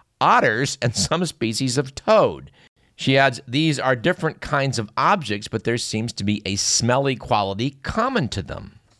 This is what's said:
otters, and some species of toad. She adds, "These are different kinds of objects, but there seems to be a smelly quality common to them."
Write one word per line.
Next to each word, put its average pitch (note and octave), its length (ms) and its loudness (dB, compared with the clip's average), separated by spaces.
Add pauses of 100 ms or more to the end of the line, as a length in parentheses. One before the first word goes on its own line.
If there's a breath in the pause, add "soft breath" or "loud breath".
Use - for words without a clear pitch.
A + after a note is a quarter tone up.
(200 soft breath)
otters, C#3 600 2
and A#2 140 -2
some E3+ 320 -2
species A#2 500 -2
of C3+ 160 -4
toad. G2+ 560 2 (460 soft breath)
She C3 220 2
adds, C3+ 300 4
"These C#3+ 320 0
are C3 160 2
different D#3+ 440 -2
kinds C3+ 380 -2
of A2 180 -4
objects, B2+ 520 0
but - 160 -4
there A#2 140 0
seems A2 360 -4
to - 100 -8
be G#2 220 0
a G2 100 -2
smelly B2+ 600 2
quality G#2 640 -2
common A3+ 480 -2
to F#2+ 140 -6
them." - 360 -12 (200)